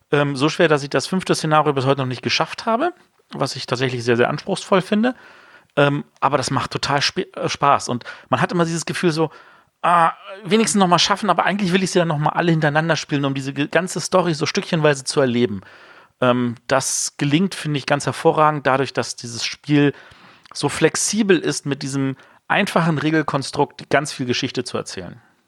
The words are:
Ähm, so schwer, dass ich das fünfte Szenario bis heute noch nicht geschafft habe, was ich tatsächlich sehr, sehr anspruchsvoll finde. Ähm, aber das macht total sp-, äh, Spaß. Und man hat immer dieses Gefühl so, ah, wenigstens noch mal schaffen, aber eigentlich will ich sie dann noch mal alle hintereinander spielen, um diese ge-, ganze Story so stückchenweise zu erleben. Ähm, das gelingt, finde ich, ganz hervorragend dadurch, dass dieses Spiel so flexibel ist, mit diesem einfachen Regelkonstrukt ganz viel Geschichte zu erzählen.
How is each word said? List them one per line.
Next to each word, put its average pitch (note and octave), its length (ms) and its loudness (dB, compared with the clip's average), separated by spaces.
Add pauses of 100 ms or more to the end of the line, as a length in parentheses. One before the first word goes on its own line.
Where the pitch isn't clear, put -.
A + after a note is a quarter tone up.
(120)
Ähm, C#3+ 240 2
so C3+ 140 0
schwer, E3+ 180 2
dass D3 160 2
ich C#3+ 60 -10
das C#3 180 -2
fünfte F#3 280 -2
Szenario D3+ 380 2
bis C3+ 120 0
heute C3+ 160 2
noch C3 60 -2
nicht B2 140 -6
geschafft - 440 -4
habe, C4+ 280 0 (380)
was C#3+ 240 -4
ich B2+ 100 -10
tatsächlich B2+ 380 -2
sehr, A#2 140 4
sehr A#2+ 120 4
anspruchsvoll F#3 520 -2
finde. G#3+ 340 0 (600)
Ähm, C#3+ 300 2 (160)
aber C#3 160 2
das C3 140 -4
macht C3 200 -2
total - 320 -2
sp-, - 320 -4
äh, E3 140 -4
Spaß. C#3 400 2
Und B2 160 -6 (240)
man B2 100 0
hat F3 120 0
immer E3+ 140 2
dieses E3 200 -4
Gefühl F3 260 0
so, D#3 180 0 (520)
ah, E3+ 320 4 (320)
wenigstens G#3 340 2
noch F#3+ 80 4
mal F3 120 4
schaffen, G3+ 300 0
aber E3+ 160 2
eigentlich F#3 280 0
will F#3+ 100 2
ich F3 80 -2
sie F#3 80 2
dann E3+ 80 2
noch D#3 100 -2
mal D3+ 120 0
alle E3+ 220 2
hintereinander D#3 440 2
spielen, C#3+ 300 -2
um C#3 80 -2
diese C#3 200 -6
ge-, C#3 140 -2
ganze F3+ 320 -2
Story F3 340 2
so D3 120 -2
stückchenweise D3+ 580 0
zu - 160 -2
erleben. A#2 420 2 (600)
Ähm, B2 340 2 (120)
das - 500 -2
gelingt, D3+ 380 0
finde D3 220 -4
ich, - 80 -6
ganz D3 200 0
hervorragend D3+ 600 2
dadurch, C3 280 2
dass - 240 -4
dieses A#2 260 -10
Spiel C#3+ 480 2 (600)
so - 160 -4
flexibel F#3+ 680 2
ist, - 280 -4
mit C#3+ 180 -4
diesem C3+ 320 -4 (320)
einfachen E3+ 500 0
Regelkonstrukt D3 920 -2
ganz D3 240 0
viel C3+ 120 -6
Geschichte B2 380 -4
zu - 140 -8
erzählen. F#2 420 -10 (280)